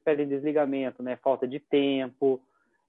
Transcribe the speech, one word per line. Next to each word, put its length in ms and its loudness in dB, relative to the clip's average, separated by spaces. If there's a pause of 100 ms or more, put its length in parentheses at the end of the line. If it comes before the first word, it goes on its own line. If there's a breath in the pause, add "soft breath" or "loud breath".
pedem 240 2
desligamento, 720 -2
né? 140 -6
Falta 320 0
de 100 -8
tempo, 840 0 (480)